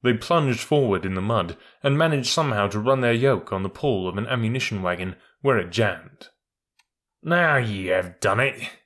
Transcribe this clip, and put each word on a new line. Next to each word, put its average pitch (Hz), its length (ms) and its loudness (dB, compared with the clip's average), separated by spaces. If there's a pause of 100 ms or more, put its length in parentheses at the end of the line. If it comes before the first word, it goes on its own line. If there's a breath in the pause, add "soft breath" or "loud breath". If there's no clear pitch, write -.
They 120 100 4
plunged 135 480 0
forward 117 440 2
in 95 100 -2
the 92 60 -2
mud, 98 360 -2 (260 loud breath)
and 139 140 2
managed 151 320 0
somehow 110 400 0
to 104 100 -4
run 131 220 2
their 120 120 2
yoke 120 380 0
on 95 120 -4
the 98 60 -4
pole 98 380 -2
of 92 100 -4
an 107 100 -4
ammunition 117 540 -2
wagon, 90 360 -4 (240 soft breath)
where 135 160 2
it 87 140 -4
jammed. 101 580 -4 (920)
"Now 160 360 2
ye 104 300 -2
have 90 320 -2
done 101 200 2
it" 131 300 -2 (160)